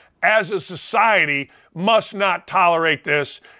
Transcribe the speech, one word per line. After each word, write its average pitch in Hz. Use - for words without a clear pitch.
as 202
a 196
society, 175
must 208
not 196
tolerate 165
this. 147